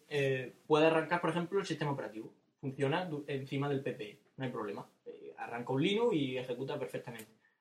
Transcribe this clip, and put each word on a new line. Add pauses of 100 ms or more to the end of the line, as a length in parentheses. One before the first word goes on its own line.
eh, (160)
puede
arrancar,
por
ejemplo,
el
sistema
operativo. (280)
Funciona
du-,
encima
del
P
P
E, (180)
no
hay
problema. (200)
Eh,
arranca
un
Linux
y
ejecuta
perfectamente. (300)